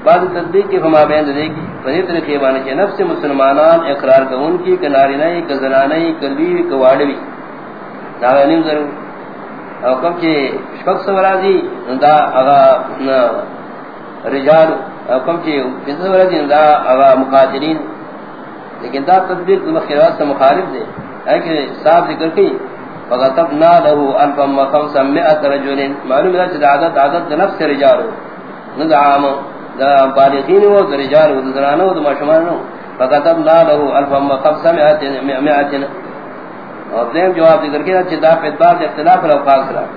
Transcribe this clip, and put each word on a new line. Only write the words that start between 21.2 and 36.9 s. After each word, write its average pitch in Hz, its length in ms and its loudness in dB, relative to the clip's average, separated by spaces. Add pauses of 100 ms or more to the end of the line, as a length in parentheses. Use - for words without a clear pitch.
اے 147 120 2
کہ 160 280 -4 (160)
صاحب 165 280 4
ذکر 156 180 -4
کی، 160 300 0 (500)
فَغَتَبْنَا 135 720 2
لَهُ 147 440 2
أَلْفًا 139 400 0
وَخَمْسَمِائَةَ 147 840 0
رَجُلٍ۔ 139 400 -2 (160)
معلوم 180 320 0
ہے 180 160 0
کہ 151 60 -6
دا 143 160 4
عدد، 139 240 0
عدد 147 320 0
دا 147 60 -2
نفس 151 240 -2
رجال 139 400 2
ہو، 117 100 -6 (680)
نہ 139 80 -4
دا 156 140 2
عام 143 260 2
ہو، 139 160 -2 (380)
دا 139 260 4
بالغین 139 600 4
ہو، 202 160 6 (100)
دا 143 60 -2
رجال 143 400 2
ہو، 131 40 -2
دا 131 140 -6
زنان 143 260 0
ہو، 190 140 2
دا 165 60 -2
معشومان 147 480 0
ہو۔ 160 140 -4 (360)
فَغَتَبْنَا 160 640 4
لَهُ 147 360 2
أَلْفًا 139 360 0
وَخَمْسَمِائَةٍ۔ 143 1500 0 (1040)